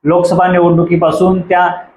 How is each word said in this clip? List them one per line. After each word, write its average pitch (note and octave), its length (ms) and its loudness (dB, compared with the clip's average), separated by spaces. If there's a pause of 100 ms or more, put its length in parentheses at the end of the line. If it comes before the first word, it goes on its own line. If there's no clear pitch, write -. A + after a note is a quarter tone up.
लोकसभा F3+ 420 0
निवडणुकीपासून F3 920 0
त्या F3 300 0 (260)